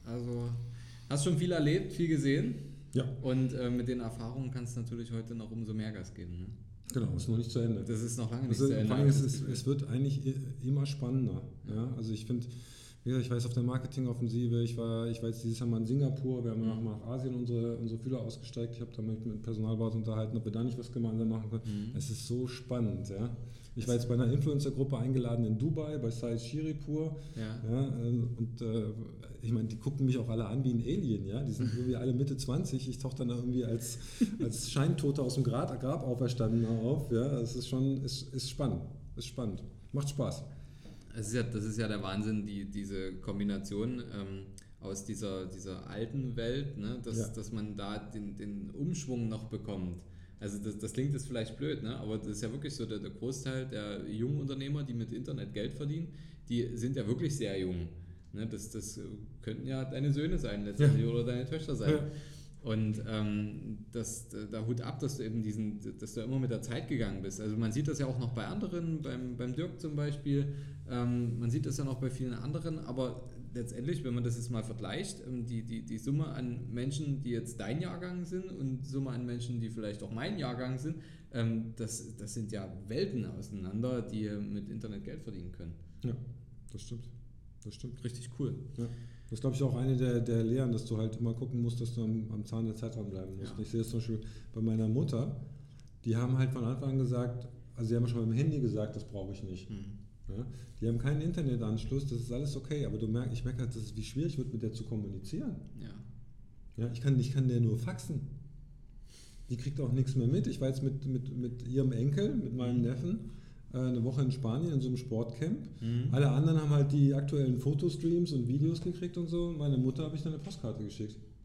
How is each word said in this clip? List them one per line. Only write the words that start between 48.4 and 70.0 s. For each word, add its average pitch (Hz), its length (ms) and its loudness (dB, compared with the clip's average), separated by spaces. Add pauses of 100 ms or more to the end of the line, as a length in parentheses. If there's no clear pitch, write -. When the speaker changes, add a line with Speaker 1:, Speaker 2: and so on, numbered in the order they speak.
Speaker 1:
Umschwung 127 580 -2
noch 113 160 -4
bekommt. 92 540 -4 (420)
Also 101 220 -4
das, 104 160 -4
das 110 140 -4
klingt 139 220 2
jetzt - 120 -4
vielleicht 113 300 -2
blöd, 151 260 -2
ne, 117 140 -4
aber 110 220 -2
das 104 100 -4
ist 101 140 -4
ja 113 100 -2
wirklich 139 240 -6
so, 113 100 -4
der, 107 140 -4
der 101 100 -6
Großteil 131 560 -4
der 104 420 -4
jungen 123 300 0
Unternehmer, 139 460 -2
die 123 100 -4
mit 113 160 -2
Internet 120 420 -4
Geld 117 220 -2
verdienen, 151 340 -2 (400)
die 117 280 2
sind 123 180 0
ja 123 140 0
wirklich 131 280 2
sehr 98 220 0
jung. 90 300 0 (440)
Ne, 107 140 -4
das, 104 240 -6
das - 300 -8 (420)
könnten 123 240 -4
ja 131 180 -2
deine 131 280 2
Söhne 160 260 2
sein 104 260 0
letztendlich 110 400 8
Speaker 2:
Ja. 113 60 4
Speaker 1:
oder 117 140 4
deine 123 220 0
Töchter 156 280 -2
sein. 120 200 6
Speaker 2:
Ja. 147 120 2 (560)
Speaker 1:
Und, 110 460 2
ähm, 104 680 0 (140)
das, - 360 -6 (220)
da 110 160 -2
Hut 120 140 2
ab, - 200 -4
dass 139 160 0
du 127 80 -4
eben 110 180 0
diesen, 107 360 0 (200)
dass - 160 -8
du 113 60 -2
immer 131 180 0
mit 123 120 2
der 110 100 0
Zeit - 280 -4
gegangen 101 340 0
bist. 98 180 -6
Also 107 160 0
man 113 160 2
sieht 143 160 2
das 147 100 0
ja 139 80 2
auch 127 120 0
noch 117 140 0
bei 107 140 -2
anderen, 175 540 -2
beim, 127 360 -4
beim 123 180 -2
Dirk 165 260 -2
zum 151 160 -4
Beispiel, 143 580 2 (360)